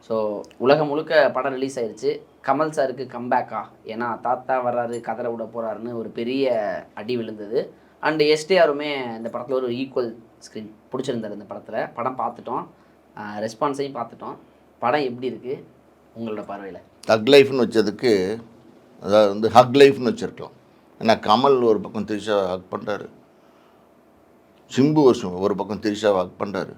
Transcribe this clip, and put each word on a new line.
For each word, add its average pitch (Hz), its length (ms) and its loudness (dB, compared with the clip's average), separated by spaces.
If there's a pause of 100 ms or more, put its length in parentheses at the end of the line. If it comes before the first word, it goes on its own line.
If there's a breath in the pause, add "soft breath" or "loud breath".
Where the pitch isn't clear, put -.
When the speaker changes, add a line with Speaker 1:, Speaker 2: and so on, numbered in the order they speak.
Speaker 1:
So 107 400 -4 (160)
உலகம் 147 300 4
முழுக்க 151 440 2
படம் 127 220 -2
ரிலீஸ் 131 280 -6
ஆயிருச்சு. 120 400 -4 (260)
கமல் 151 240 0
சாருக்கு 131 380 -4
கம்பேக்கா? 123 520 -4 (260)
ஏன்னா 113 340 -6
தாத்தா 127 460 -2
வர்றாரு, 120 340 -4
கதற 117 300 -6
விட 113 140 -8
போறாருன்னு 113 540 -8
ஒரு 107 100 -8
பெரிய 120 520 -2 (340)
அடி 113 220 -6
விழுந்தது. 110 560 -6 (300 soft breath)
And 151 200 2
எஸ் 151 240 2
டி 190 120 4
ஆருமே 143 580 2
இந்த 113 160 -8
படத்துல 123 200 -8
ஒரு 131 180 -2
ஈக்குவல் 123 440 -4 (240)
ஸ்க்ரீன் 107 320 -14 (220)
பிடிச்சிருந்தாரு. 120 400 -6
இந்த 101 160 -12
படத்துல 110 460 -8
படம் 113 240 -6
பார்த்துட்டோம், 117 480 -6 (520 soft breath)
ஆ, 104 220 -12
ரெஸ்பான்ஸையும் 135 560 -6
பார்த்துட்டோம். 117 400 -12 (420)
படம் 131 240 0
எப்படி 123 240 -6
இருக்கு 123 380 -8 (560)
உங்களோட 107 280 -8
பார்வையில? 98 280 -12 (300)
Speaker 2:
தக் 110 240 2
லைஃப்னு 135 300 8
வச்சதுக்கு, 104 760 0 (640)
அதாவது 104 260 6
வந்து 107 220 0
ஹக் 123 220 8
லைஃப்னு 135 340 8
வச்சிருக்கலாம். - 480 -6 (460)
ஏன்னா 110 200 2
கமல் 123 420 4
ஒரு 110 180 4
பக்கம் 101 260 -8
திரிஷா 101 400 -2
ஹக் 92 320 -6
பண்றாரு, 107 300 -8 (1700 soft breath)
சிம்பு 151 260 4
ஒரு 117 200 6
சு-, 90 160 -6
ஒரு 98 160 0
பக்கம் 95 260 -6
திரிஷா 104 320 0
ஹக் 92 320 -2
பண்றாரு. 98 340 -6